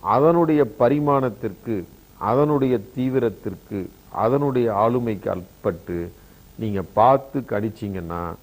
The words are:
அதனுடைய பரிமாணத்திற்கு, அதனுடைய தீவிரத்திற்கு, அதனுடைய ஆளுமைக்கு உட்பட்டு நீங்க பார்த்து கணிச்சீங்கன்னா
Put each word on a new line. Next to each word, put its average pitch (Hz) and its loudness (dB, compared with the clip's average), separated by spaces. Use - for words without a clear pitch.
அதனுடைய 156 4
பரிமாணத்திற்கு, 127 0
அதனுடைய 135 2
தீவிரத்திற்கு, 117 -4
அதனுடைய 127 0
ஆளுமைக்கு 113 0
உட்பட்டு 87 -8
நீங்க 101 -4
பார்த்து 135 2
கணிச்சீங்கன்னா 98 -6